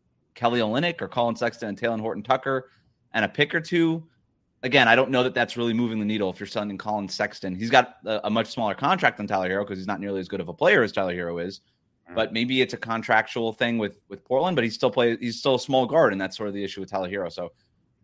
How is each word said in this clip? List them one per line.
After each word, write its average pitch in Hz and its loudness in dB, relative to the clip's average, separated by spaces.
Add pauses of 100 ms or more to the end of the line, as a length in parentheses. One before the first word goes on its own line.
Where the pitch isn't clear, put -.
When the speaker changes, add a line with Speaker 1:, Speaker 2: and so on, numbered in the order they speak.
(340)
Speaker 1:
Kelly 120 2
Olynyk 147 -2
or 98 -4
Colin 117 0
Sexton 117 -4
and 101 -8
Taylor 117 0
Horton 107 -4
Tucker 135 0 (440)
and 110 2
a - 2
pick 147 0
or 170 0
two? 165 0 (560)
Again, 131 6
I 113 8
don't 127 6
know 127 4
that 127 -2
that's 120 0
really 120 0
moving 113 0
the 104 -2
needle 104 0
if 90 -8
you're 101 -10
sending 104 -6
Colin 104 -4
Sexton. 98 -4
He's 110 -4
got 127 4
a, 107 -2
a - 0
much 113 0
smaller 107 -4
contract 143 0
than 104 -8
Tyler 95 0
Herro 98 -2
'cause 98 -8
he's 95 -10
not 101 -6
nearly 98 -6
as 90 -8
good 98 -6
of 82 -8
a 85 -10
player 170 4
as 101 -2
Tyler 95 -2
Herro 87 -6
is. 98 -10 (460)
Speaker 2:
Mm-hmm. 87 -16
Speaker 1:
But 107 -2
maybe 123 0
it's 123 0
a 117 -6
contractual 113 0
thing 117 0
with, 101 -4 (100)
with 98 -14
Portland, 160 0
but 120 4
he's 113 0
still 131 2
play-, 117 2
he's 117 -6
still 135 2
a 120 2
small 131 2
guard, 131 4
and 98 -2
that's 95 -6
sort 107 -4
of 98 -6
the 101 -4
issue 98 -6
with 92 -10
Tyler 95 -4
Herro. 92 -6
So 87 -10 (520)